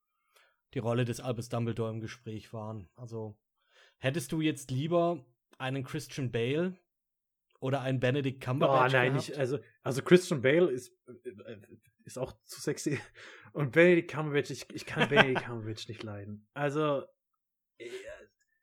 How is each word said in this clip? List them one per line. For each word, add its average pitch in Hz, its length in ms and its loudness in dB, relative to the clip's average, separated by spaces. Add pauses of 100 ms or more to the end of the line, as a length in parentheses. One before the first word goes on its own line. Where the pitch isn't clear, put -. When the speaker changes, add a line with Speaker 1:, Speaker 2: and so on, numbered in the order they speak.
(720)
Speaker 1:
die 165 60 -4
Rolle 120 260 0
des 117 160 -6
Albus 120 280 -8
Dumbledore 117 420 -2
im 110 100 -8
Gespräch 110 520 -12
waren. 107 420 -10
Also, 113 420 -10 (600)
hättest 135 320 -4
du 160 100 -2
jetzt 151 280 -2
lieber 170 560 0 (320)
einen 135 260 -4
Christian 139 480 -6
Bale 143 440 0 (840)
oder 131 220 -2
einen 131 180 0
Benedict 135 440 0
Cumberbatch 131 500 4
Speaker 2:
Oh, 131 40 6
nein, 127 160 4
Speaker 1:
gehabt? 135 160 -2
Speaker 2:
ich, - 100 -10
also, 135 200 0 (220)
also 135 220 -2
Christian 175 380 6
Bale 156 280 4
ist, 127 220 -6 (160)
äh, 104 500 -18 (460)
ist - 160 -14
auch 131 140 -6 (100)
zu - 180 -18
sexy. 147 380 -2 (540)
Und 147 180 -2
Benedict 170 400 6
Cumberbatch, 143 400 -2
ich, - 200 -12
ich - 140 -10
kann - 240 0
Benedict 131 320 6
Speaker 1:
<laughs> - 40 -12
Speaker 2:
Cumberbatch 113 420 -8
nicht - 160 -12
leiden. 104 500 -12
Also, 143 500 0 (720)
äh, - 80 -16 (760)